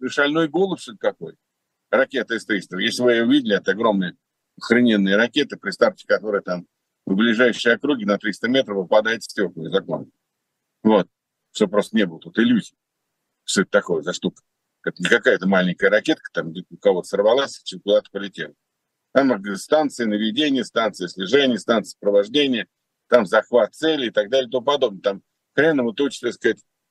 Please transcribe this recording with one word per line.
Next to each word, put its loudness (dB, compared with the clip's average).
шальной 0
голубь, -2
что -16
ли, -20
какой? -6
Ракета 0
С -14
триста. -4
Если -4
вы 4
ее 2
видели, 2
это -2
огромная 0
охрененная 4
ракета, 0
представьте, -2
которая -2
там -8
в 0
ближайшие 2
округи -2
на 0
триста -6
метров 0
выпадает 0
в -16
стекла -6
из -6
окна. -4
Вот. 4
Чтоб 0
просто 0
не 4
было -10
тут -16
иллюзий. 0
Что 0
это -4
такое 0
за -6
штука? -8
Это -6
не -2
какая-то 2
маленькая 2
ракетка, -2
там -8
где-то -14
у -20
кого-то 0
сорвалась, 0
и -12
куда-то 0
полетела. -10
Там, 2
э, -6
станции -2
наведения, -2
станции -4
слежения, 0
станции -2
сопровождения, 0
там 4
захват 2
цели -2
и -4
так -2
далее 2
и -14
тому -2
подобное. -2
Там -4
хрен 2
ему -2
туча, -4
так -4
сказать, -2